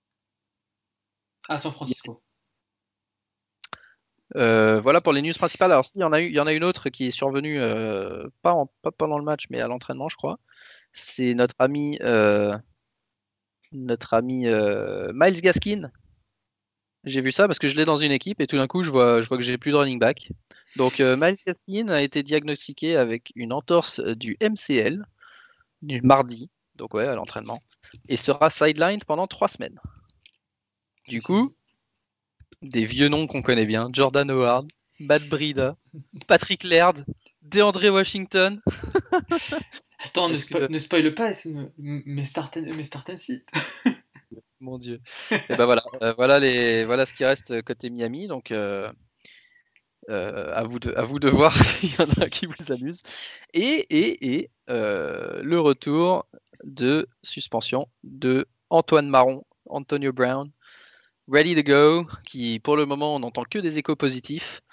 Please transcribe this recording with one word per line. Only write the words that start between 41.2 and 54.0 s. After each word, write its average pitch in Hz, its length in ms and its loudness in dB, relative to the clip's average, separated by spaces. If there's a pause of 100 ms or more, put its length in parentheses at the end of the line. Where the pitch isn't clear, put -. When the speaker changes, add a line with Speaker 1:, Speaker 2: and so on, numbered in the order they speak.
Speaker 1:
c'est - 180 -10
me, 143 300 -12
m-, 143 260 -10
mes 143 180 -6
start 139 320 -10
and, 165 60 -6 (140)
mes 156 80 -10
start 139 260 -14
and 180 80 -14
sit. - 260 -10 (400)
<laughs> 247 60 2 (720)
Speaker 2:
Mon 131 180 -14
Dieu. 120 220 -14 (320)
Et 127 240 -4
ben 120 80 6
voilà, 120 180 6 (200)
euh, 113 140 2
voilà 131 220 6
les, 120 460 2
voilà 123 200 0
ce - 80 -6
qui - 120 -4
reste 127 380 -2
côté 120 280 -10
Miami. 120 380 -8
Donc, 131 240 -10
euh, 101 400 -6 (1160)
euh, 95 460 -6
à 113 80 -2
vous 117 160 -8
de, 120 160 -6
à - 80 -2
vous 135 160 -6
de 139 100 2
voir 143 240 8
<laughs> - 120 6
s'il - 280 0
y - 80 -2
en 156 80 4 (140)
a 165 60 0
qui - 180 -8
vous 151 240 -14
amuse. 135 320 -8 (520)
Et, 262 360 0
et, 143 460 2